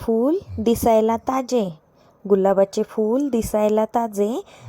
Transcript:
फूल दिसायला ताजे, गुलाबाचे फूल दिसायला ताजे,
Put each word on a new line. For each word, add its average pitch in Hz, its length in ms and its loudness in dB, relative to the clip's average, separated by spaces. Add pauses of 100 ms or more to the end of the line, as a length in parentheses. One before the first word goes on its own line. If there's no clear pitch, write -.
फूल 247 380 0 (200)
दिसायला 226 580 2
ताजे, 240 720 -4 (380)
गुलाबाचे 196 540 2
फूल 226 460 0
दिसायला 214 560 0
ताजे, 220 560 -2 (280)